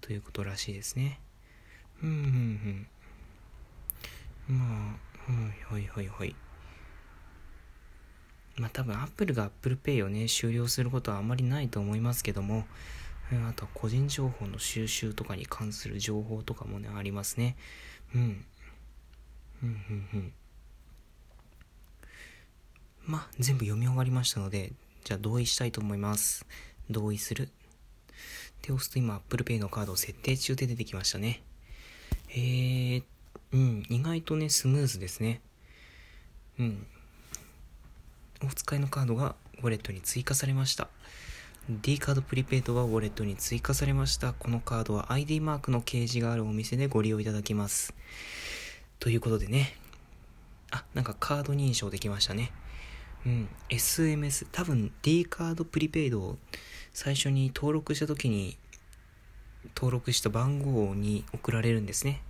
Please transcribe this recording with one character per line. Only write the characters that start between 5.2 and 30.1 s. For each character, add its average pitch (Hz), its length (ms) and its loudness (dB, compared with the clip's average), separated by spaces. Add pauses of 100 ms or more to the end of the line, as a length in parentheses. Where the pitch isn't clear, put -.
あ、 127 40 0
は 107 460 -2
い、 101 100 -2
は - 0 -
い、 - 0 -
は - 140 -6
い、 95 60 -4
は 98 180 -6
い。 - 100 -4 (2250)
ま 117 100 -2
あ、 - 40 -4
多 131 120 -2
分 110 160 0
Apple 156 360 0
が 107 100 2
Apple 127 320 -2
Pay 131 260 2
を 98 60 0
ね、 107 180 0
終 117 260 2
了 120 140 2
す 123 160 2
る 123 60 2
こ 127 120 0
と 110 100 -2
は 98 80 0
あ - 20 -2
ま 117 140 0
り 127 80 2
な 131 180 2
い 123 80 0
と 107 100 -2
思 101 160 2
い 110 60 2
ま 120 120 4
す - 100 -2
け 104 100 0
ど 101 80 -2
も、 110 240 0 (680)
う 127 40 2
ん、 117 120 2
あ 113 60 -2
と - 100 -6
は 101 100 -8
個 - 160 -2
人 131 180 4
情 139 220 0
報 107 180 -4
の 98 120 -6
収 110 280 -2
集 107 260 -2
と 107 100 -4
か 101 120 -4
に 95 100 -6
関 107 280 -6
す - 140 -8
る 101 120 -4
情 107 220 0
報 107 220 -4
と 117 100 -4
か 107 120 -8
も 104 140 -6
ね、 104 160 -8
あ 101 60 -6
り 98 100 -4
ま 101 120 -4
す - 140 -4
ね。 123 200 2 (560)
う 123 60 4
ん。 107 260 0 (1200)
う - 20 -2
ん、 120 40 0 (200)
う 107 40 -2
ん、 98 200 -4
う 104 40 0
ん。 92 160 -4 (2750)
ま 156 140 -2
あ、 - 80 -10 (120)
全 131 180 4
部 110 80 0
読 104 140 2
み 123 80 4
終 127 100 4
わ 127 60 4
り 127 80 2
ま 127 120 2
し - 100 2
た - 60 -2
の 98 100 -2
で、 98 240 -2 (300)
じ - 100 -2
ゃ 98 40 -2
あ - 20 -4
同 110 200 2
意 120 60 2
し - 100 2
た 127 100 0
い 117 60 0
と 110 100 -4
思 104 140 0
い - 20 -2
ま 104 200 0
す。 - 280 0 (440)
同 107 220 0
意 104 60 -2
す - 160 -4
る。 135 160 -2 (1120)
で、 - 100 -4
押 131 120 0
す - 80 -4
と 131 80 2
今、 113 160 2
Apple 117 280 -2
Pay 117 160 2
の 101 100 0
カ 107 120 -2
ー 101 40 0
ド 95 80 -4
を - 20 -2
設 - 180 -2